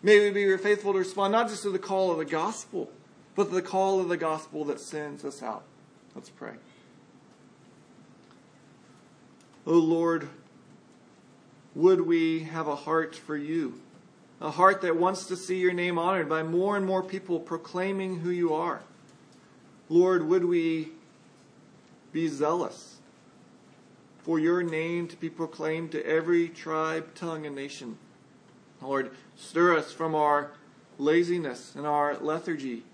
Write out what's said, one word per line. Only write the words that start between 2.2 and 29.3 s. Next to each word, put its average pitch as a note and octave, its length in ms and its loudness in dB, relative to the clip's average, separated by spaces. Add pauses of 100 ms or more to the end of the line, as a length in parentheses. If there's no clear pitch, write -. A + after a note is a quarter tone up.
gospel, E3 680 -6 (460)
but G3+ 80 4
to F3+ 100 -4
the F#3 80 0
call F#3+ 380 2
of F#3 80 -2
the F3 80 -2
gospel D#3 480 -4
that C#3+ 160 -6
sends D3 440 -12
us C3+ 200 -10
out. A2 180 -8 (540)
Let's B2 120 -18
pray. A2+ 260 -16 (3000)
O D#3 100 0
Lord, E3 540 4 (1500)
would F3 240 6
we E3 400 0
have D#3+ 260 -6
a D3 80 -2
heart D#3 400 -2
for - 220 -8
you, D3 440 -4 (600)
a D3+ 100 -6
heart F#3+ 300 6
that E3+ 160 0
wants F#3 300 0
to F#3 100 -6
see F#3 220 -4
your F3+ 140 4
name F3 260 -2
honored E3+ 300 0
by D#3+ 140 0
more F3+ 340 0
and G3 80 0
more F#3+ 180 0
people F#3 360 -6
proclaiming F#3 840 -6
who F3 100 -4
you F3 220 0
are. D#3+ 300 -2 (1040)
Lord, F3 380 4
would F3 200 4
we E3 460 0 (1160)
be D#3+ 180 -2
zealous D3+ 680 -2 (1300)
for E3 140 0
your F3 220 2
name E3+ 440 -4
to E3 100 -16
be E3 140 -8
proclaimed D#3+ 640 -6
to D#3 120 -4
every E3+ 440 2
tribe, D#3+ 680 -6
tongue, D#3+ 320 -8
and C#3+ 80 -10
nation. C#3 420 -12 (880)
Lord, C3+ 300 -2 (240)